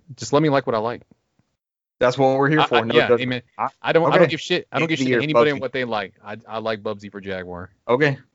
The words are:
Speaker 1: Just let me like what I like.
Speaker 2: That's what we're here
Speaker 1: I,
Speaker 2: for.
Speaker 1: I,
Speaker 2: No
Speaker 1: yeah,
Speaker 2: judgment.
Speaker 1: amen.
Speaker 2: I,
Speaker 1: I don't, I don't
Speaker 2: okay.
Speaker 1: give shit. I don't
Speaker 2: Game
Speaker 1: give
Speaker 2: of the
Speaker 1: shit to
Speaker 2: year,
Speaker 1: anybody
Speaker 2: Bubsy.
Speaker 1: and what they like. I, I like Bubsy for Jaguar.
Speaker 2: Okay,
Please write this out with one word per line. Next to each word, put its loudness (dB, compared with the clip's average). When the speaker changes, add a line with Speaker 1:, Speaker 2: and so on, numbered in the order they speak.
Speaker 1:
Just -12
let 4
me 2
like 0
what -2
I 0
like. -6
Speaker 2:
That's 2
what 4
we're 2
here 4
Speaker 1:
I, 2
Speaker 2:
for. 0
Speaker 1:
I, 2
Speaker 2:
No -2
Speaker 1:
yeah, 4
Speaker 2:
judgment. 0
Speaker 1:
amen. -4
Speaker 2:
I, -4
Speaker 1:
I 2
don't, 4
I 2
don't 6
Speaker 2:
okay. 4
Speaker 1:
give -6
shit. -4
I -4
don't 0
Speaker 2:
Game -2
Speaker 1:
give -
Speaker 2:
of -2
the -2
Speaker 1:
shit 0
to 0
Speaker 2:
year, 2
Speaker 1:
anybody 2
Speaker 2:
Bubsy. 0
Speaker 1:
and -8
what -8
they -4
like. -6
I, -12
I -10
like -6
Bubsy -8
for -14
Jaguar. -10
Speaker 2:
Okay, 2